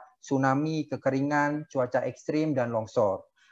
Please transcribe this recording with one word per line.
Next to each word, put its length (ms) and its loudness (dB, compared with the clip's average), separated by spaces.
tsunami, 640 0
kekeringan, 840 0
cuaca 360 0
ekstrim, 480 -2
dan 160 0
longsor. 560 0